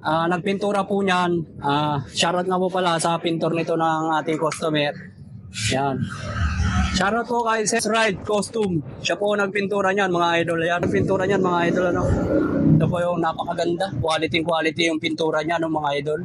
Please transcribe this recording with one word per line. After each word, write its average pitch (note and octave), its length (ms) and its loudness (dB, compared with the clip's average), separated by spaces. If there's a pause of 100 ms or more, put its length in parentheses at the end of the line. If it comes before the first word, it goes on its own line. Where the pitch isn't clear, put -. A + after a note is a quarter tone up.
Ah, E3 240 0
nagpintura G3 560 0
po G3 160 0
niyan. F3 560 0
Ah, D3 480 0
shoutout F3 400 0
nga F#3 120 0
po F#3 120 2
pala F3+ 240 0
sa E3+ 240 0
pintor E3 320 0
nito E3 240 0
ng D#3+ 480 0
ating D#3 160 -2
customer. D3+ 560 -2 (800)
Yan. C3+ 240 0 (960)
Shoutout A3 320 2
po A#3+ 160 0
kay A3 240 0
Sir A3+ 240 0
Ride A3 320 2
Costume. G3+ 640 0 (160)
Siya E3+ 160 0
po G#3 160 2
nagpintura G3 560 0
niyan, F#3+ 240 2
mga E3+ 140 2 (140)
idol. E3 200 0
Yan, F3 160 0
ang F#3 160 0
pintura F#3 320 2
niyan, G3 160 2
mga F3 160 2 (120)
idol, F3+ 200 2
ano. F3+ 120 0 (760)
Ito D#3+ 80 4
po F3 160 0
yung F3 160 0
napakaganda. E3+ 800 -2
Quality, D#3+ 480 0
quality D#3+ 400 0
yung D#3+ 160 0
pintura D#3 400 -2
niya, E3 160 -2
no, D#3+ 160 -2
mga D3+ 240 0
idol. D3+ 260 -4